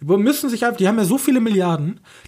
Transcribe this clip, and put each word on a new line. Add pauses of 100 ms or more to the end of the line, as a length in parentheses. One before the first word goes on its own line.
Die
müssen
sich
einfach,
die
haben
ja
so
viele
Milliarden, (280)